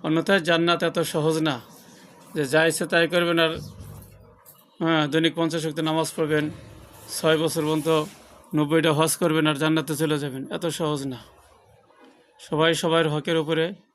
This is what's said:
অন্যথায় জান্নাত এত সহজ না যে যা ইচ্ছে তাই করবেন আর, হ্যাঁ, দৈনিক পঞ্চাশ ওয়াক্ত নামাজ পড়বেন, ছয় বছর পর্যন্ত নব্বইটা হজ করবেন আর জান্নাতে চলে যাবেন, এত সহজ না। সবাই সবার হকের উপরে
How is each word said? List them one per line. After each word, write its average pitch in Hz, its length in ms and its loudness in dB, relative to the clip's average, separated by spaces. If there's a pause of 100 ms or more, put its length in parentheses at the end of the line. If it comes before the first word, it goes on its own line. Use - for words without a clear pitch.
অন্যথায় 165 400 2
জান্নাত 170 400 2
এত 170 160 -2 (120)
সহজ 160 300 0
না 151 160 -2 (760)
যে 151 180 -2
যা 156 160 6
ইচ্ছে 160 200 0
তাই 170 220 2
করবেন 170 320 2
আর, 160 120 2 (1300)
হ্যাঁ, 165 280 2
দৈনিক 160 280 2
পঞ্চাশ 165 280 -2
ওয়াক্ত 160 180 -6
নামাজ 156 300 0
পড়বেন, 151 320 0 (680)
ছয় 160 260 2
বছর 160 260 -2
পর্যন্ত 156 240 -2 (680)
নব্বইটা 156 380 4
হজ 156 260 2
করবেন 156 300 2
আর 147 80 0
জান্নাতে 156 400 0
চলে 151 220 0
যাবেন, 135 240 -8 (120)
এত 170 100 -6 (140)
সহজ 151 280 -2
না। 127 120 -8 (1200)
সবাই 165 340 2
সবার 165 380 2
হকের 165 300 -2
উপরে 160 220 -2 (300)